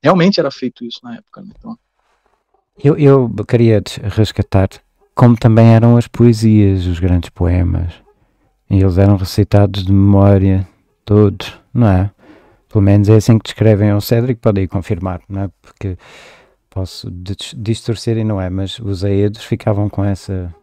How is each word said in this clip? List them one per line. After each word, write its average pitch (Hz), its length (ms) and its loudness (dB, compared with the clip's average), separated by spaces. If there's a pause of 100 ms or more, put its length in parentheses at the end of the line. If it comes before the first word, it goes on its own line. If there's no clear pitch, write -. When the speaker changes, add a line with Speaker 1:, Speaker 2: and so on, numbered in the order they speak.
Speaker 1:
realmente 175 360 2
era 139 120 -4
feito - 320 -12
isso 117 200 -16
na 120 120 -16
época, - 260 -20
né? 196 160 -20
Então 226 200 -18 (1040)
Speaker 2:
Eu, 143 140 2
eu 127 480 2
queria 113 360 2
te - 200 -14
resgatar 101 680 -2 (460)
como 120 220 4
também 113 360 4
eram 117 240 4
as 117 100 0
poesias, 107 800 2
os 87 140 -4
grandes 90 300 -2
poemas, 87 640 -2 (760)
e 98 120 2
eles 92 160 0
eram 98 180 4
recitados 98 720 -2
de 95 60 -2
memória, 98 760 2 (380)
todos, 101 480 0 (200)
não 120 140 2
é? 98 240 0 (560)
Pelo 104 160 0
menos 101 260 2
é 110 60 6
assim 110 220 4
que - 80 -4
descrevem 104 440 0
ao 101 120 -2
Cédric, 120 400 -2
pode 101 180 0
aí 95 80 -2
confirmar, 92 600 -8
não 98 140 -8
é? 98 60 -8 (120)
Porque - 360 -12 (720)
posso 92 400 -10
dis-, 90 480 -14
distorcer 113 600 -6
e 110 60 -4
não 107 160 -4
é, 92 100 -6
mas 95 300 -8
os 98 240 -8
aedos 101 400 -2
ficavam 104 460 -4
com 98 140 -6
essa 92 600 -8